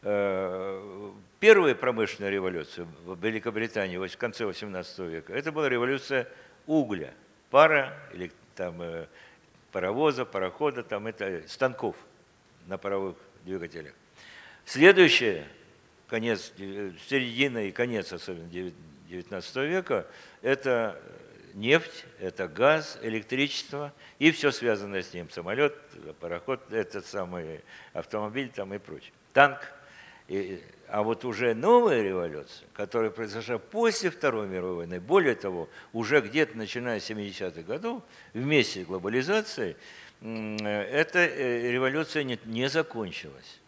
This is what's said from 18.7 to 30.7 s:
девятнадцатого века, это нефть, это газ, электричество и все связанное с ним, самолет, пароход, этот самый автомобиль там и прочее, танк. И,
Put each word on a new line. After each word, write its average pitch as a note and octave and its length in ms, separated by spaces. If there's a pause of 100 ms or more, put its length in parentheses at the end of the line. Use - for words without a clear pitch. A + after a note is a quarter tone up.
девятнадцатого F#2 560
века, D#3 420 (360)
это A#2+ 580 (540)
нефть, B2 520 (120)
это F#2 300
газ, D3 540
электричество C3+ 880 (260)
и D#3 120
все D3 200
связанное G2+ 520
с - 100
ним, F2 180
самолет, A#2+ 440 (460)
пароход, E2+ 520
этот G2+ 320
самый F2 560 (320)
автомобиль G#2+ 580
там G2 220
и G2+ 60
прочее, - 340 (200)
танк. C#3 280 (680)
И, F#2 340 (260)